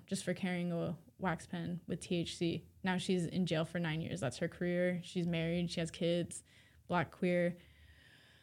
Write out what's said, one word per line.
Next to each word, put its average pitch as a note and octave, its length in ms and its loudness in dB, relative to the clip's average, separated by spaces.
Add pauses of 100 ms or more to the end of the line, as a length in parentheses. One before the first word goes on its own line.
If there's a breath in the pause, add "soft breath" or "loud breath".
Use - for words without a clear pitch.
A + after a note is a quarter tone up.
just G3 160 -2
for F#3 100 0
carrying F3+ 380 0
a E3+ 240 0 (240)
wax F3 260 -2
pen E3+ 400 -6
with - 140 -4
T - 160 -2
H E3 220 -2
C. E3 260 0 (180)
Now F#3 160 2
she's F3+ 280 2
in F3+ 200 2
jail E3 200 2
for F3 140 -4
nine D#3+ 200 0
years. - 220 -4
That's B2+ 160 -2
her E3+ 100 0
career. F3 560 2
She's F3 240 0
married. E3+ 420 2
She - 120 -2
has D#3+ 100 -2
kids, E3+ 520 0 (440 soft breath)
Black, F3 240 0
queer, F3 460 2 (840 soft breath)